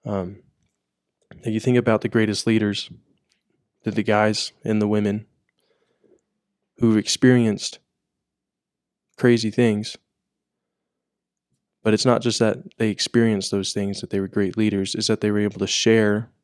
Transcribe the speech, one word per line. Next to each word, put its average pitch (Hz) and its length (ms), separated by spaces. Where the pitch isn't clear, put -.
Um, 98 380
if - 120
you 110 60
think 123 180
about 117 240
the 110 80
greatest 107 360
leaders, 107 440
they're 107 120
the 107 80
guys 107 500
and 107 200
the 104 60
women 104 360
who've 110 200
experienced 117 800
crazy 113 340
things. 110 460
But 107 120
it's 107 120
not 120 140
just 117 200
that 110 180
they 107 140
experienced 110 600
those 98 220
things, 98 300
that 90 80
they 98 100
were 95 80
great 98 300
leaders, 101 360
is 110 120
that 110 160
they 104 80
were 104 100
able 104 200
to 98 60
share 113 640